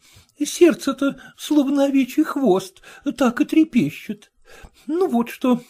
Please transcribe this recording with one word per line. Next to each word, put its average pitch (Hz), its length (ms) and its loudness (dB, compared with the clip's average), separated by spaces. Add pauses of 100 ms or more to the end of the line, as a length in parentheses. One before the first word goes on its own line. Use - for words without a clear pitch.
(360)
и 294 100 -6
сердце-то, 277 760 0 (160)
словно 285 480 0
овечий 269 400 0
хвост, 190 560 -2 (360)
так 247 220 0
и 294 60 0
трепещет. 226 880 -2 (520)
Ну 349 220 0
вот 233 220 -2
что, 247 300 -2 (100)